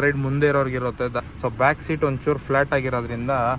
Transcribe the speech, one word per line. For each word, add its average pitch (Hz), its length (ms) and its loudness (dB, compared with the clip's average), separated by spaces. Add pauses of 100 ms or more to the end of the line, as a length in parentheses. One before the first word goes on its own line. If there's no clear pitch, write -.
ರೈಡ್ 143 200 2
ಮುಂದೆ 139 280 2
ಇರೋರ್ಗೆ 135 300 2
ಇರುತ್ತೆ. 123 340 -4
ದ-, 123 80 -4 (180)
so 131 80 0 (120)
ಬ್ಯಾಕ್ 139 260 2
ಸೀಟ್ 156 220 0
ಒಂಚೂರು 135 380 -2
ಫ್ಲಾಟ್ 139 300 2
ಆಗಿರೋದ್ರಿಂದ 123 560 -2 (260)